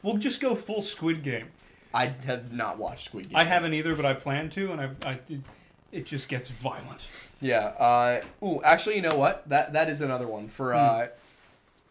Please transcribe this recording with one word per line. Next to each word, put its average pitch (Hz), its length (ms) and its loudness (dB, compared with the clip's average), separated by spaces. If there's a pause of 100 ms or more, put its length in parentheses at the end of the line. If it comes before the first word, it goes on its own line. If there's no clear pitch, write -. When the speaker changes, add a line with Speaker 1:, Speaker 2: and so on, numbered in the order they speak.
Speaker 1:
we'll 208 160 0
just 214 240 -2
go 254 120 2
full 214 280 -4
Squid 160 420 -2
Game. 120 240 -4 (460)
Speaker 2:
I 127 140 2 (180)
have 123 260 -6
not 110 260 -4
watched - 280 -8
Squid 95 240 -12
Game. 151 80 2
Speaker 1:
I 170 80 6
haven't 170 280 2
either, 156 220 0
but 143 100 -2
I 135 80 2
plan 143 360 -4
to, 190 240 -4
and 151 80 -6
I've, 135 240 -8
I, 135 60 -2 (180)
it, 147 100 -8 (540)
it 147 120 -8
just 139 220 -8
gets 123 220 -6
violent. - 560 -10 (340)
Speaker 2:
Yeah. 117 280 2
Uh, 120 540 4 (240)
ooh, 165 180 -2
actually, 165 340 6
you 190 40 0
know 160 140 2
what? 151 320 2
That, 143 260 2
that 160 160 4
is 147 120 -4
another 127 260 -2
one 107 220 -8
for, 123 240 -2
Speaker 1:
Hmm. 120 60 4
Speaker 2:
uh, 117 260 4 (840)